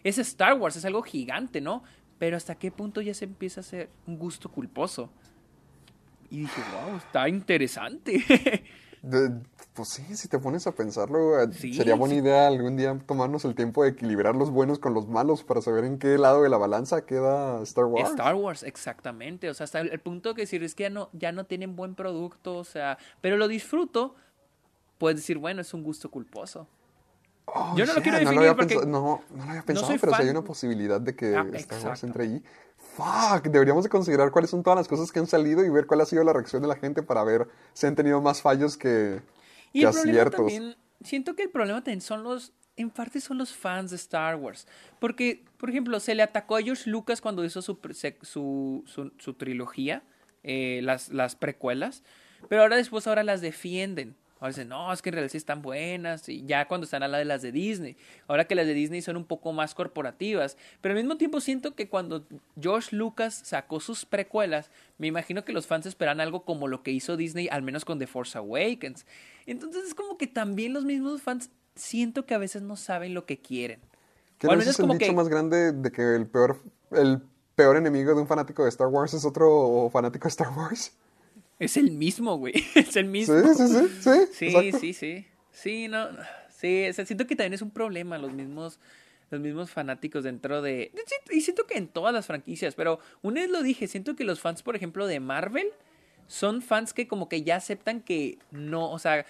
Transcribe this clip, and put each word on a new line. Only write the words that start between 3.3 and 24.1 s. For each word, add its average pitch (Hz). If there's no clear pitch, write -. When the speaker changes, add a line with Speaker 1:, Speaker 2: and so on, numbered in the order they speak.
Speaker 1:
a -
hacer 180
un 170
gusto 165
culposo? 131
Y 147
dije, 147
"Wow, 202
está 139
interesante". 185
<laughs> 240
Speaker 2:
De, 131
pues 113
sí, 131
si -
te 143
pones 139
a 180
pensarlo, 139
eh, 117
Speaker 1:
Sí, 123
Speaker 2:
sería 117
buena 135
Speaker 1:
sí. 143
Speaker 2:
idea 139
algún 131
día 135
tomarnos 139
el 123
tiempo 120
de 135
equilibrar 110
los 143
buenos 135
con 123
los 107
malos 131
para 117
saber 113
en 135
qué 139
lado 143
de 139
la 127
balanza 110
queda 131
Star 123
Wars. 120
Speaker 1:
Star 170
Wars, 196
exactamente. 135
O 143
sea, 156
hasta 160
el, 165
el 160
punto 180
que 226
decir, 180
"Es -
que 202
ya 202
no, 202
ya 165
no 185
tienen 185
buen 185
producto", 180
o 175
sea, 143
pero 190
lo 214
disfruto, 247